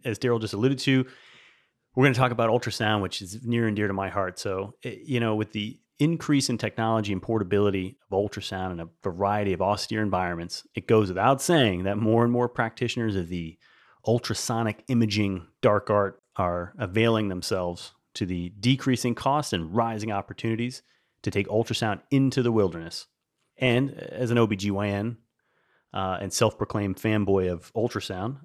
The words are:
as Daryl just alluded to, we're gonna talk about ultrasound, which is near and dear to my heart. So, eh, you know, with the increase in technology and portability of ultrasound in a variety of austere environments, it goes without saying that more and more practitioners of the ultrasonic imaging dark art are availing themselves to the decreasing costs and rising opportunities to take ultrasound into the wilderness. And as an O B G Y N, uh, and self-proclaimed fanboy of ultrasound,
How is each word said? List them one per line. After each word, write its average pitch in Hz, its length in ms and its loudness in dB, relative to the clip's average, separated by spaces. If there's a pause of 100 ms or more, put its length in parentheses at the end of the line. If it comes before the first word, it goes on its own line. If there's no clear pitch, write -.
as 110 120 -4
Daryl 120 220 0
just 110 140 -4
alluded 127 260 0
to, 131 260 2 (920)
we're 127 100 6
gonna 135 100 4
talk 127 160 2
about 113 180 2
ultrasound, 110 520 0
which 92 200 -6
is 104 220 -14
near 117 240 0
and 107 80 0
dear 104 120 0
to 98 60 -2
my 98 140 -4
heart. 92 320 -4
So, 98 360 -6 (100)
eh, 120 180 -8
you 127 160 -2
know, 113 160 0
with 107 160 -2
the 107 260 -8 (220)
increase 151 500 2
in 120 80 -2
technology 113 540 -2
and 92 100 -2
portability 98 760 0 (120)
of 95 80 0
ultrasound 95 540 -4
in 85 80 -8
a 82 80 -10 (160)
variety 98 480 0
of 90 100 -2
austere 104 400 0
environments, 90 640 -4 (100)
it - 120 -8
goes 110 220 6
without 110 320 2
saying 113 420 4
that 101 140 -2
more 117 260 4
and 120 80 4
more 120 160 2
practitioners 113 720 -2
of 87 100 -2
the 85 300 -8 (500)
ultrasonic 113 800 -2
imaging 104 580 2 (160)
dark 104 280 4
art 101 320 0 (160)
are 87 400 -2
availing 110 520 2
themselves 90 640 -6 (200)
to - 120 -4
the 87 340 -6
decreasing 123 560 0
costs 139 380 -2
and 82 200 -4
rising 113 380 -2
opportunities 113 720 -4 (400)
to 104 100 -4
take 101 160 0
ultrasound 110 540 0 (100)
into 135 320 4
the 120 80 4
wilderness. 85 560 0 (500)
And 131 400 2
as 113 340 -4
an 120 60 4
O 117 80 8
B 104 120 0
G 101 120 -2
Y 101 200 0
N, 104 260 -2 (800)
uh, 95 260 -2
and 98 100 -6
self-proclaimed 104 640 0
fanboy 98 540 2
of 85 220 -8
ultrasound, 110 720 -4